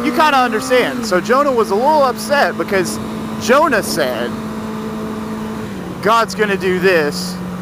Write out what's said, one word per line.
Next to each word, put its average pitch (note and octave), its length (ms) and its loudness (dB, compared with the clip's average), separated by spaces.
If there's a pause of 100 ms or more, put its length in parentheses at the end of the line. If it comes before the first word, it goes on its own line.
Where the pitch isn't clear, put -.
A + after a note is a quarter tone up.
you D4 60 0
kinda D4 260 2
understand. A#3 680 0
So F3+ 120 2
Jonah C4 340 2
was A3 180 2
a F#3+ 40 2
little C#4 300 4
upset A3+ 540 0
because F3+ 400 0 (420)
Jonah C4 420 4
said, B2 480 -2 (1700)
"God's G#3+ 320 2
gonna G3+ 240 0
do F#3 200 0
this E3 560 2 (280)